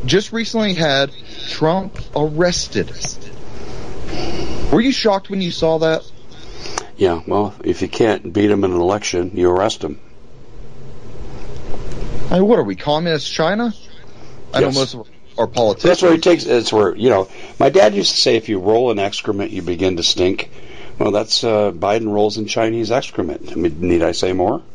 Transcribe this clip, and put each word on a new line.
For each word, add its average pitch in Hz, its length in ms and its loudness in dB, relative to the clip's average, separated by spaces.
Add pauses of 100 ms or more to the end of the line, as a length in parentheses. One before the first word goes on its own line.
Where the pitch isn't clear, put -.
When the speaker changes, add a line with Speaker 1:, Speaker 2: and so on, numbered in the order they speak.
Speaker 1:
Just 175 280 0
recently 220 420 -2
had 139 380 2 (360)
Trump 185 480 0 (200)
arrested. 151 720 -2 (1800)
Were 160 80 6
you 262 100 4
shocked 196 400 0
when 196 100 -2
you 175 120 -2
saw 160 260 2
that? 160 240 2 (960)
Speaker 2:
Yeah, 85 280 2
well, 101 380 0
if - 200 -2
you 92 60 -2
can't 104 440 0
beat 104 180 4
him 101 140 2
in 92 80 2
an 90 80 2
election, 92 560 -2
you 90 120 4
arrest 95 360 2
him. 73 160 -8 (2250)
Speaker 1:
I - 40 6
mean, 190 140 6
what 226 100 6
are 139 60 2
we, 98 100 -2
communist 151 580 0
China? 208 400 0 (800)
I - 80 2
know - 60 4
Speaker 2:
Yes. 135 80 0
Speaker 1:
most 135 200 -2
of 113 140 -12 (300)
our 113 80 2
politicians. 110 420 2
Speaker 2:
That's 175 140 4
where 170 100 6
he 160 60 4
takes, 165 260 2
that's 117 280 2
where, 101 240 4
you 117 120 2
know, 98 200 4 (320)
my 139 100 6
dad 202 240 6
used 190 160 0
to - 100 -2
say, 127 140 4
"If 113 140 -2
you 101 100 0
roll 113 320 2
in 104 80 0
excrement, 101 540 -4
you 92 100 -6
begin 90 360 0
to 85 40 -4
stink." - 480 0 (480)
Well, 107 140 0
that's, 110 320 -2
uh, 104 260 2
Biden 104 420 0
rolls 104 260 2
in 107 80 -4
Chinese 113 440 -2
excrement. 107 640 -4
I - 20 -8
mean, 82 260 -2
need 87 220 2
I 82 100 2
say 92 200 0
more? 95 300 0 (120)